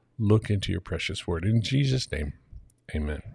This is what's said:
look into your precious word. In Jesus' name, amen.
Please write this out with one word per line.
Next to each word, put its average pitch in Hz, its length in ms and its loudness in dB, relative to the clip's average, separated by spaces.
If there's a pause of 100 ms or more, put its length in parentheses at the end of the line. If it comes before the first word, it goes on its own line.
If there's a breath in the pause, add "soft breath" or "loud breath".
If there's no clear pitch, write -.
(180 soft breath)
look 107 320 4
into 98 220 0
your 90 80 -2
precious - 480 -6
word. 85 160 0
In 110 180 4
Jesus' 131 500 0
name, 73 220 -4 (640)
amen. 76 260 -2 (140)